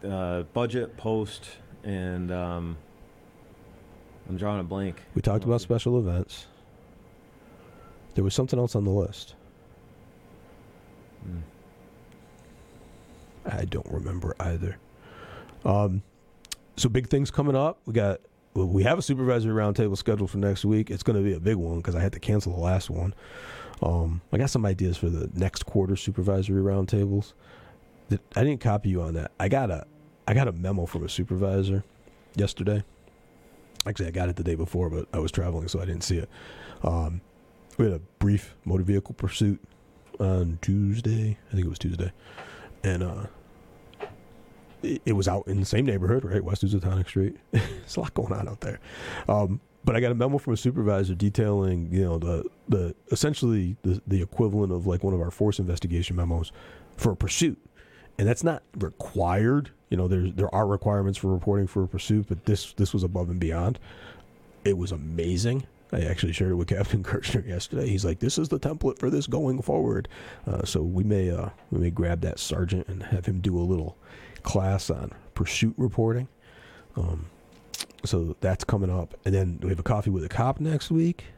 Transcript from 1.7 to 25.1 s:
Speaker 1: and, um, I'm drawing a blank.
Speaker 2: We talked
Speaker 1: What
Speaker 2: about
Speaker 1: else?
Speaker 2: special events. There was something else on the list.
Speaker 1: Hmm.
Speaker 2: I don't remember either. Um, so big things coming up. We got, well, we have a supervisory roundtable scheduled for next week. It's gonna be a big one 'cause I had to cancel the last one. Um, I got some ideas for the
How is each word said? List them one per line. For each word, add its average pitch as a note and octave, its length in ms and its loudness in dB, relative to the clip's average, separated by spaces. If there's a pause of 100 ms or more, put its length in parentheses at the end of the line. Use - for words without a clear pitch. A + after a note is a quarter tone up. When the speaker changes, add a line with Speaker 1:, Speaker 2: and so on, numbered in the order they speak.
Speaker 1:
and, F2+ 480 -4
um, F2 460 -4 (1500)
I'm F#2+ 100 -6
drawing G#2 220 -2
a F#2 40 -4
blank. F#2 320 -6 (180)
Speaker 2:
We - 80 0
talked G2+ 200 2
Speaker 1:
What F#2+ 80 -2
Speaker 2:
about A#2 40 4
Speaker 1:
else? A#2 100 2
Speaker 2:
special A#2+ 360 0
events. F#2 480 -2 (1700)
There G2+ 80 4
was F#2+ 100 2
something C3 240 2
else B2 180 2
on G2+ 100 2
the G2 60 4
list. G2+ 440 -2 (1900)
Speaker 1:
Hmm. F2+ 160 -8 (2000)
Speaker 2:
I - 200 -4
don't E2 240 -6
remember F2+ 500 -4
either. F2+ 380 -4 (880)
Um, G2 380 2 (720)
so B2 120 2
big A#2 180 2
things C#3 240 2
coming C#3+ 240 2
up. D3 300 2
We A2 80 -6
got, G2+ 260 2 (340)
well, F#2+ 140 2
we F#2+ 160 4
have C#3 160 4
a - 20 -2
supervisory B2 520 2
roundtable G#2 440 2
scheduled G#2 320 0
for - 80 -4
next G2 280 2
week. G#2+ 260 4
It's F#2+ 120 -4
gonna G#2 180 2
be G2 120 2
a E2 60 -4
big G2+ 160 2
one E2+ 260 -2
'cause F2 140 -2
I E2 60 2
had F#2 120 2
to - 60 -12
cancel G#2 340 0
the F2 60 -4
last F#2 300 0
one. E2+ 240 -2 (680)
Um, E2 400 0 (100)
I - 60 0
got C3+ 120 2
some A2 160 0
ideas F#2 320 0
for E2+ 120 0
the E2+ 240 -2